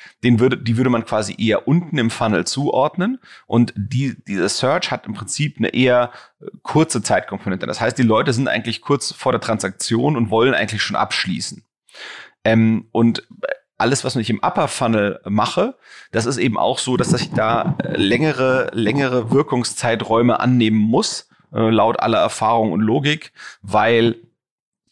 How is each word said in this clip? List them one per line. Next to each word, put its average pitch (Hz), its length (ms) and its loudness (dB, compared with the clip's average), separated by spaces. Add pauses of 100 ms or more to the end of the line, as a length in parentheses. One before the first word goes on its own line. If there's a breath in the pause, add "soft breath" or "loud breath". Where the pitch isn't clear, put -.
(240 loud breath)
den 120 160 6
würde, 123 160 4
die 110 200 -2
würde 127 140 2
man 113 140 0
quasi 107 340 -4
eher 107 300 0
unten 165 300 2
im 117 120 2
Funnel 104 340 0
zuordnen 156 760 -2 (260 loud breath)
und 120 300 2
die, 123 480 -4
dieser 95 240 -2
Search 143 420 -2
hat 123 160 -6
im 107 80 -8
Prinzip 143 440 -6
eine - 100 0
eher, 123 420 2 (300 loud breath)
äh, - 60 -18 (160)
kurze 151 400 0
Zeitkomponente. 95 640 -4
Das - 140 -6
heißt, 120 160 0
die 131 60 2
Leute 117 300 4
sind 127 160 0
eigentlich 110 320 -4
kurz - 320 -2
vor - 180 -2
der 117 100 0
Transaktion 117 760 -2
und 117 140 0
wollen 113 240 4
eigentlich 104 280 -2
schon - 140 -4
abschließen. - 680 -4 (800 loud breath)
Ähm, 113 480 2
und 117 380 2 (500)
alles, 120 260 0
was 127 120 -4
ich 113 140 -4
im 110 120 -2
Upper 151 240 -2
Funnel 110 580 -2
mache, 123 520 -2 (340 loud breath)
das 113 160 -2
ist 131 120 -2
eben 110 200 0
auch 120 220 0
so, 127 160 -2
dass - 160 0
ich - 180 -2
da, 110 540 0
äh, - 120 -6
längere, 127 760 0
längere 117 580 0
Wirkungszeiträume 117 1080 0
annehmen 113 380 2
muss, 113 500 0 (240 soft breath)
äh, 113 160 0
laut 113 320 2
aller 110 200 2
Erfahrung 110 520 0
und 95 80 0
Logik, 139 520 -2 (280 loud breath)
weil 113 560 2 (760)